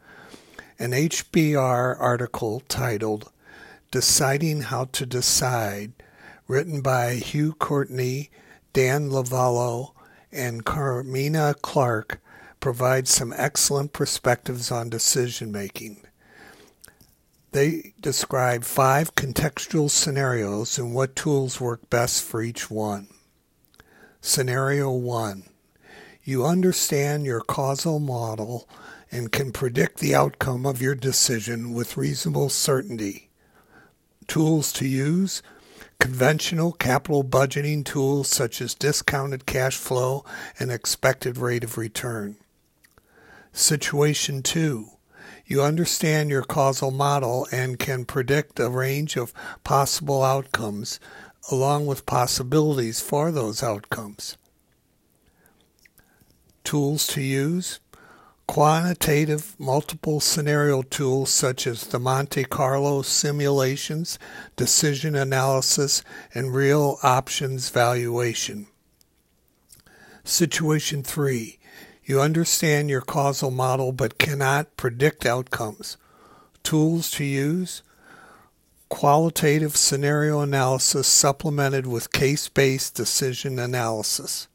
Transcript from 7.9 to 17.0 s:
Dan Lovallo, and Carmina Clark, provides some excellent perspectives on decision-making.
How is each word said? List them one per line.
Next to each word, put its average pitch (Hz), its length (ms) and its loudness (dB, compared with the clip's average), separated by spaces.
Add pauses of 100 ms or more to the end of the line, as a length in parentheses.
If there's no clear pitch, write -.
Dan 135 380 2
Lovallo, 123 840 0 (360)
and 117 360 -6
Carmina 139 960 0
Clark, 120 580 0 (400)
provides 127 500 0
some 120 280 0
excellent 143 560 0
perspectives 123 760 -2
on 117 200 -4
decision-making. 113 1120 -2 (1500)